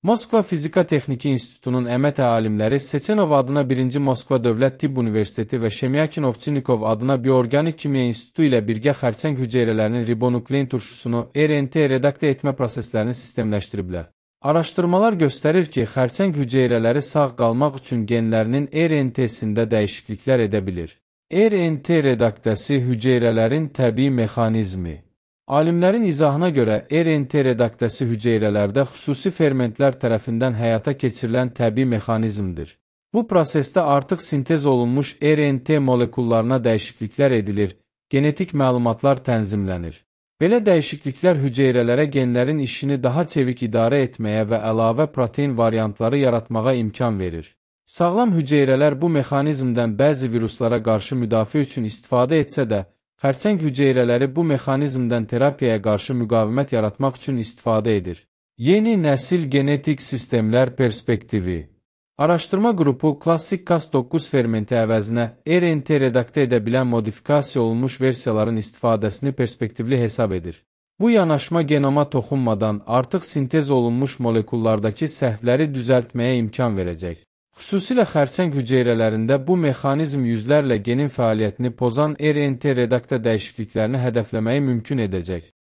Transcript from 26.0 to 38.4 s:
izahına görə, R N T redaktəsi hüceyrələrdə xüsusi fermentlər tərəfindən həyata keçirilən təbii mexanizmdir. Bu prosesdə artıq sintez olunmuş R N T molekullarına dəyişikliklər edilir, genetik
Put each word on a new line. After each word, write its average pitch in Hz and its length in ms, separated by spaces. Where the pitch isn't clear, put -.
izahına 151 440
görə, 113 240
R 160 240
N 143 120
T 147 160
redaktəsi 120 680
hüceyrələrdə 107 800
xüsusi 147 400
fermentlər 131 640
tərəfindən 113 640
həyata 113 320
keçirilən 123 640
təbii 120 400
mexanizmdir. 104 800
Bu 233 100
prosesdə 165 560
artıq 147 400
sintez 143 460
olunmuş 131 560
R 147 300
N 131 120
T 156 140
molekullarına 120 880
dəyişikliklər 113 720
edilir, 101 380
genetik 147 420